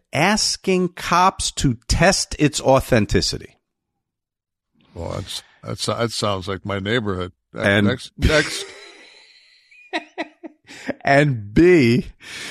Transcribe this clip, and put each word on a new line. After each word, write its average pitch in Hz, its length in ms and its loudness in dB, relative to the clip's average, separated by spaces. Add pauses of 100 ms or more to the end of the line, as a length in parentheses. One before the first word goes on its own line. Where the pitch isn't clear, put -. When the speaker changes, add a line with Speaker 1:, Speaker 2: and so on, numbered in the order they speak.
(120)
Speaker 1:
asking 185 760 0
cops - 640 0
to 135 220 0 (140)
test - 500 2
its 147 220 2
authenticity. - 960 0 (1400)
Speaker 2:
Well, 82 180 -8
that's, 95 300 -10 (200)
that's, - 240 -8
that 110 260 -2
sounds 98 340 -4
like 98 200 -6
my 98 120 -4
neighborhood. 98 540 -4 (220)
Ne-, 107 80 -10
Speaker 1:
And 101 260 4
Speaker 2:
next, - 300 -6
next. - 520 0
Speaker 1:
<laughs> - 40 -20 (2250)
And 139 520 2
B, 147 520 6 (440)